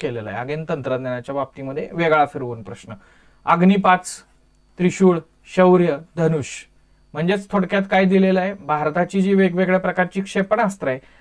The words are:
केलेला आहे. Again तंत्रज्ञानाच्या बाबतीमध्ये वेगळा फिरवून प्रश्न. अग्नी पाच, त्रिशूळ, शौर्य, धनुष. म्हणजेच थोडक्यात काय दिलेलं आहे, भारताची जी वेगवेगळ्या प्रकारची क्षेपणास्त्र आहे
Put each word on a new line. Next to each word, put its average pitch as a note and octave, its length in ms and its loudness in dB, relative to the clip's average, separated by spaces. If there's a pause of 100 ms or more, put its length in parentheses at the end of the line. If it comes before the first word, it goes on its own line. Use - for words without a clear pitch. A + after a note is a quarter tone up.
केलेला A#2 300 -8
आहे. A2+ 140 -8
Again D3+ 240 -8
तंत्रज्ञानाच्या B2+ 680 -6
बाबतीमध्ये C3+ 580 -8
वेगळा D#3 340 0
फिरवून B2 360 -10
प्रश्न. G#2 320 -18 (500)
अग्नी F3 320 4
पाच, - 340 2 (680)
त्रिशूळ, F3+ 400 4 (380)
शौर्य, F3+ 400 6 (200)
धनुष. D#3+ 300 0 (680)
म्हणजेच G3 380 -2
थोडक्यात G3 400 0
काय F#3+ 140 4
दिलेलं F#3+ 360 4
आहे, G3 140 -4
भारताची D#3 680 -2
जी G3 120 2
वेगवेगळ्या F#3 460 2
प्रकारची F3+ 400 -2
क्षेपणास्त्र G3 680 -2
आहे C3 100 -4 (220)